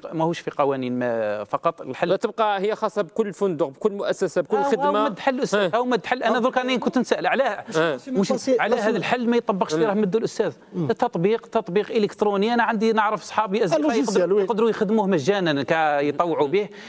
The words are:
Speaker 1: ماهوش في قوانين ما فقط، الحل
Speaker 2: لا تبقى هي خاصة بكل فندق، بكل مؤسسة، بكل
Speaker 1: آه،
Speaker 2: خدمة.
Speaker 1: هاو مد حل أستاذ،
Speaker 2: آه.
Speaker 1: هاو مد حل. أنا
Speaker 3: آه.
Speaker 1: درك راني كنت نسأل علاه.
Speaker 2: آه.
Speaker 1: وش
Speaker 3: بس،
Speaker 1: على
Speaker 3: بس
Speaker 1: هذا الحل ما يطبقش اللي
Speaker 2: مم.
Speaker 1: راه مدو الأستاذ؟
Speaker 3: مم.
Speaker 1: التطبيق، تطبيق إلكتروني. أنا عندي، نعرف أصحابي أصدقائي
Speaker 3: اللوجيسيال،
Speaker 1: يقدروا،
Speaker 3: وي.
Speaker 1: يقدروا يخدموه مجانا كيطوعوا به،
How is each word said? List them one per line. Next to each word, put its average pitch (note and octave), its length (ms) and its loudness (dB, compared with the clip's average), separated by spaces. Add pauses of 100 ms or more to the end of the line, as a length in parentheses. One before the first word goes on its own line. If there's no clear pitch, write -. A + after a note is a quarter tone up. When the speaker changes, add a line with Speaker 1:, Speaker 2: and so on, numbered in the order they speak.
(140)
Speaker 1:
ماهوش D#3+ 260 0
في - 120 -10
قوانين C3 480 0
ما A2 440 -2
فقط، - 380 -4
الحل C3+ 280 -4
Speaker 2:
لا F#3 60 2
تبقى G#3 460 -2
هي G#3+ 140 -2
خاصة G#3 260 -2
بكل G3 320 -4
فندق، E3+ 340 -2
بكل C#3 240 -2
مؤسسة، F#3+ 500 -2
بكل G#3+ 160 -2
Speaker 1:
آه، A3 60 2
Speaker 2:
خدمة. C#4 220 0
Speaker 1:
هاو G#3+ 200 2
مد G#3 140 -4
حل C4 220 -2
أستاذ، G#3 180 0
Speaker 2:
آه. F#3 140 0
Speaker 1:
هاو A#3+ 120 0
مد B3 200 0
حل. B3+ 180 -2
أنا A#3 140 2
Speaker 3:
آه. - 20 0
Speaker 1:
درك B3 180 0
راني B3+ 200 0
كنت A#3+ 200 -2
نسأل F3+ 300 0
علاه. A#3 380 0 (120)
Speaker 2:
آه. D#3 220 2 (180)
Speaker 1:
وش G3 140 2
Speaker 3:
بس، C4 180 -4 (100)
Speaker 1:
على G#3 160 2
Speaker 3:
بس A#3 60 0
Speaker 1:
هذا G#3+ 160 0
الحل A#3 320 0
ما A#3+ 80 4
يطبقش G3 360 0
اللي D#3+ 120 2
Speaker 2:
مم. G#3+ 60 2
Speaker 1:
راه G3 60 0
مدو G#3+ 200 2
الأستاذ؟ G3+ 360 -2 (200)
Speaker 3:
مم. E3+ 160 -2
Speaker 1:
التطبيق، A3+ 580 0
تطبيق G#3 440 -2
إلكتروني. G#3 640 0
أنا A#3 100 2
عندي، A3 300 2
نعرف G#3+ 280 0
أصحابي G#3+ 440 0
أصدقائي D4 180 2
Speaker 3:
اللوجيسيال، A3 380 2
Speaker 1:
يقدروا، F3+ 160 2
Speaker 3:
وي. G3+ 60 4
Speaker 1:
يقدروا A3 260 2
يخدموه G#3 380 2
مجانا E3 560 2
كيطوعوا D3+ 840 2
به، G3 220 -2 (200)